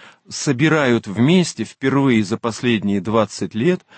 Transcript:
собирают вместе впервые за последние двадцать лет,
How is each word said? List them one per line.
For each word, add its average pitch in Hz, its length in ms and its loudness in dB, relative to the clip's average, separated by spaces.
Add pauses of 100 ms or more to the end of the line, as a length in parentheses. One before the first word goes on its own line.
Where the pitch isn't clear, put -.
(280)
собирают 139 800 0
вместе 123 560 2
впервые 131 600 0
за 104 140 -4
последние 104 640 -2
двадцать 104 560 -2
лет, 170 260 0 (160)